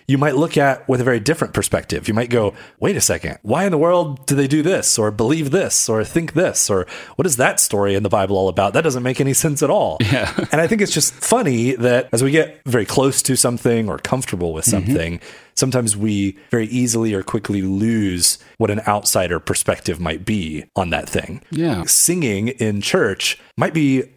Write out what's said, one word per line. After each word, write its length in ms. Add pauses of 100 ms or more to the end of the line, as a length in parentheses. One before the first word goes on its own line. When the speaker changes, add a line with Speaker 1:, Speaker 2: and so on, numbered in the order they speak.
Speaker 1:
you 100
might 180
look 220
at 300
with 120
a 40
very 160
different 340
perspective. 540
You 60
might 140
go, 240 (280)
"Wait 160
a 40
second, 420
why 220
in 60
the 80
world 480
do 80
they 140
do 140
this 360
or 140
believe 400
this 360
or 160
think 300
this? 340
Or 180 (300)
what 100
is 100
that 240
story 340
in 80
the 80
Bible 260
all 120
about? 260
That 100
doesn't 180
make 180
any 120
sense 300
at 80
all." 300
Speaker 2:
Yeah. 360
<laughs> 160
Speaker 1:
And 80
I 60
think 160
it's 100
just 220
funny 600
that 360
as 100
we 100
get 340
very 180
close 380
to 140
something 520
or 100
comfortable 540
with 140
Speaker 2:
Mm-hmm. 200
Speaker 1:
something, 340 (340)
sometimes 420
we 400 (140)
very 160
easily 480
or 80
quickly 400
lose 760 (200)
what 120
an 160
outsider 520
perspective 640
might 240
be 400 (120)
on 140
that 180
thing. 320 (100)
Speaker 2:
Yeah. 340
Speaker 1:
Singing 640
in 320
church 580 (180)
might 180
be 280 (140)